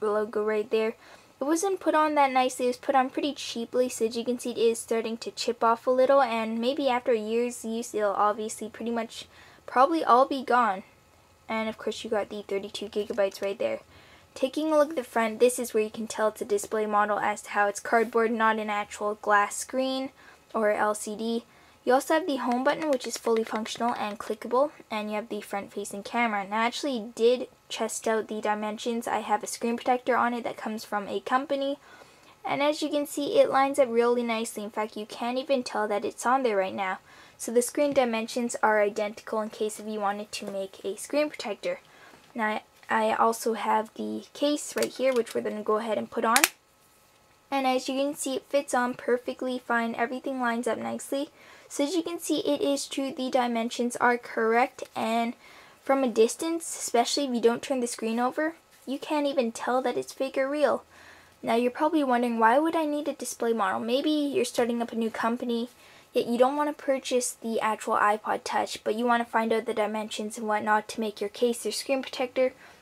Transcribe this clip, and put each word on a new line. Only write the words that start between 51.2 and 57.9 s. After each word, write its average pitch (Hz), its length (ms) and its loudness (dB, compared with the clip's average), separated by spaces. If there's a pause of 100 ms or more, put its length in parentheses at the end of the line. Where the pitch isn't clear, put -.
So - 160 -2
as 294 140 0
you 330 60 2
can 339 180 -6
see, 302 200 -2
it 294 200 0
is 277 260 0
true, 269 260 -4
the 262 180 -4
dimensions 240 640 0
are 240 200 4
correct, 233 680 0 (100)
and 233 400 0 (480)
from 269 220 2
a 254 40 2
distance, 277 560 2 (120)
especially 240 480 0
if 254 100 -2
you 233 60 0
don't 233 220 4
turn 262 180 -2
the 240 80 -2
screen 226 320 -2